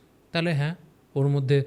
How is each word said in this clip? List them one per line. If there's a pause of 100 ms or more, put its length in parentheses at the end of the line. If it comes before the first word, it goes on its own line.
(320)
তাহলে
হ্যাঁ, (400)
ওর
মধ্যে